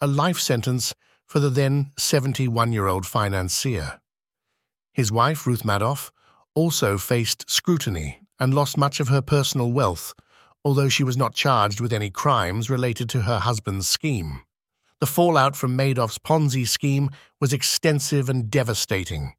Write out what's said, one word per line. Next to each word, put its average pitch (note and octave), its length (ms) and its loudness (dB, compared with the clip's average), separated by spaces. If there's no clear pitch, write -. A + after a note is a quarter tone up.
a D3 60 0
life D3 320 0
sentence B2 560 -2
for - 140 -2
the C#3+ 100 2
then C#3 480 0
seventy-one-year-old A#2 1080 0
financier. G2 920 -2
His A2+ 180 0
wife, C3+ 340 2
Ruth B2 180 0
Madoff, A2 480 -2
also C#3+ 420 2
faced A#2 520 -2
scrutiny F2 720 -2
and C3 140 2
lost C#3+ 240 0
much C#3+ 220 0
of C3+ 100 -2
her C#3 120 4
personal C3 500 0
wealth, A2 420 0
although C#3 260 2
she C#3+ 140 2
was B2+ 140 0
not A#2+ 180 0
charged G#2+ 440 2
with A#2 140 -2
any G#2 160 -2
crimes A2 600 0
related B2 400 -2
to B2+ 120 -2
her G#2+ 180 0
husband's G2+ 480 -2
scheme. E2 540 -4
The D3 60 0
fallout C#3+ 500 4
from B2+ 220 -2
Madoff's B2+ 400 0
Ponzi C#3 500 0
scheme C#3 440 0
was C#3 140 0
extensive C#3+ 760 0
and B2 200 -2
devastating. G2+ 880 -2